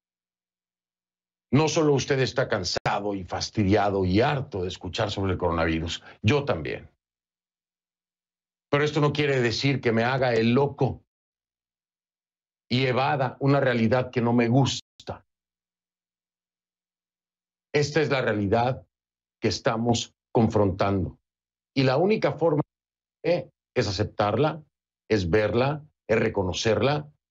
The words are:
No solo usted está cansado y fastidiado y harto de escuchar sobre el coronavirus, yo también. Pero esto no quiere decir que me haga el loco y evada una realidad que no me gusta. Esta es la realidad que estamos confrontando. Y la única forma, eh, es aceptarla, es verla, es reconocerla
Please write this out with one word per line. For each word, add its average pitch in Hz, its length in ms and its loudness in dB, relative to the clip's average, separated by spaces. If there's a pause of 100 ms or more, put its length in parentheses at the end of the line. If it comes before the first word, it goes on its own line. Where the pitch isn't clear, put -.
(1500)
No 151 160 4
solo 151 260 2
usted 135 260 0
está 127 280 -2
cansado 101 680 -4
y 95 100 -6
fastidiado 98 840 0
y 92 160 4
harto 131 420 -2
de 92 40 -4
escuchar 92 440 -6
sobre 98 220 -2
el 80 40 -4
coronavirus, 82 680 -2 (200)
yo 135 220 2
también. 76 460 -6 (1800)
Pero 147 120 2
esto 151 180 0
no 147 120 2
quiere 139 260 0
decir 131 420 0
que 120 100 0
me 113 120 2
haga 131 300 0
el 113 200 2
loco 139 500 0 (1600)
y 127 180 0
evada 131 540 -2
una 139 200 2
realidad 123 520 0
que 120 100 -2
no 117 120 0
me 120 140 2
gusta. - 800 -2 (2500)
Esta 151 280 0
es 147 80 0
la 135 120 0
realidad 117 640 0 (540)
que 113 60 0
estamos 120 680 -2 (160)
confrontando. 98 880 0 (560)
Y 135 80 2
la 127 140 2
única 170 360 2
forma, 156 280 0 (600)
eh, 165 260 -2 (260)
es 113 120 0
aceptarla, 104 760 -2 (460)
es 98 180 0
verla, 117 560 0 (240)
es 110 120 2
reconocerla 107 920 -2 (200)